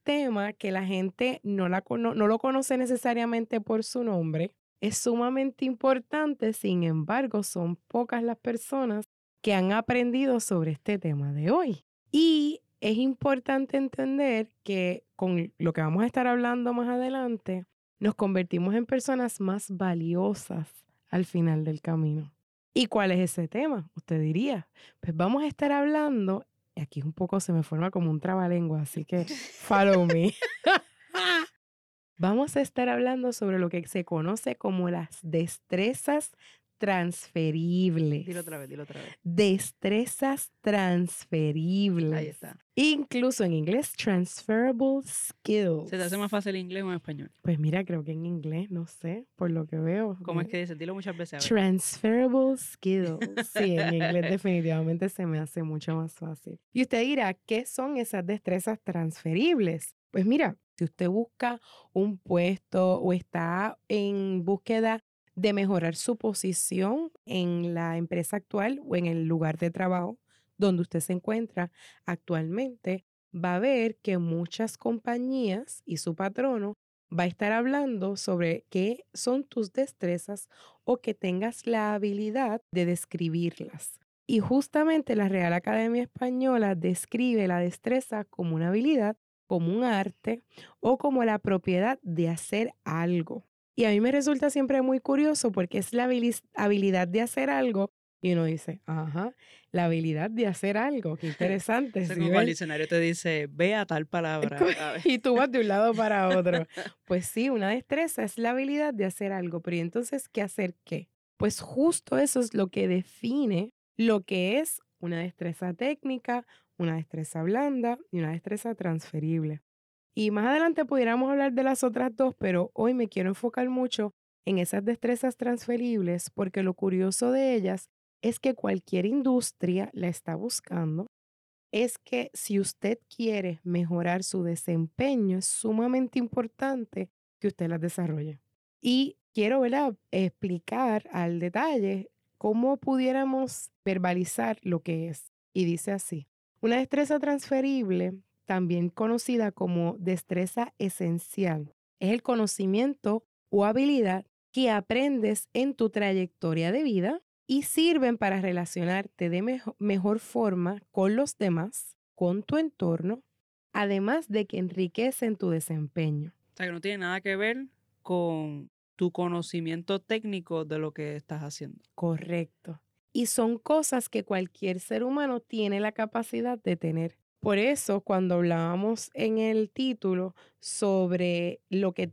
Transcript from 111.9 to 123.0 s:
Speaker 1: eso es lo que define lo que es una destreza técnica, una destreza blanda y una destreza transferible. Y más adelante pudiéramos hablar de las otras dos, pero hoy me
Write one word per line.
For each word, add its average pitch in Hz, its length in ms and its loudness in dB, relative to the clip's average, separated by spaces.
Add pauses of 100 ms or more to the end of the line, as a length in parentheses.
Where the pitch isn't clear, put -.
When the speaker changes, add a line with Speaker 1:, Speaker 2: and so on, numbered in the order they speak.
Speaker 1:
eso 269 240 2
es 226 120 -4
lo 196 140 2
que 190 220 0
define 214 800 0 (240)
lo 214 300 2
que 190 340 0
es - 220 -4 (180)
una 170 200 -4
destreza 175 540 -6
técnica, 247 720 -4 (320)
una 165 200 0
destreza 160 460 -8
blanda 240 540 0 (140)
y 180 80 -2
una 156 120 -2
destreza 208 440 -6
transferible. 160 840 -2 (540)
Y 214 160 0
más 208 160 0
adelante 320 380 2
pudiéramos 247 460 2
hablar 277 220 2
de 262 100 2
las 262 200 2
otras 247 320 0
dos, 262 220 2
pero 180 360 0
hoy 240 200 2
me 240 140 0